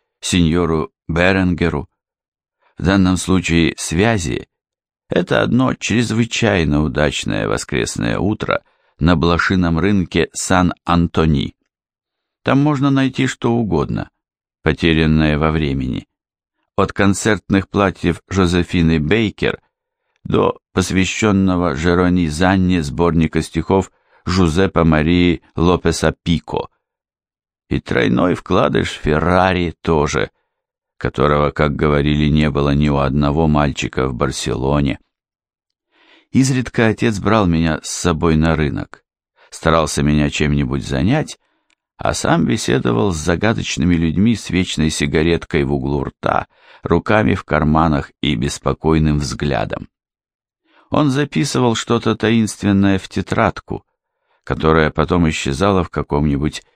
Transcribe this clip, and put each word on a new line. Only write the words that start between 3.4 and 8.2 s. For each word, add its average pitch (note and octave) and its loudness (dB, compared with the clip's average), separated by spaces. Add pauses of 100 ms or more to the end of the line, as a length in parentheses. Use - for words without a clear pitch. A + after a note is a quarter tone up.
связи — F2 -2 (600)
это C#3 0
одно A#2 0
чрезвычайно G#2 0
удачное C2 -2
воскресное A1 -4
утро F#2 -4 (340)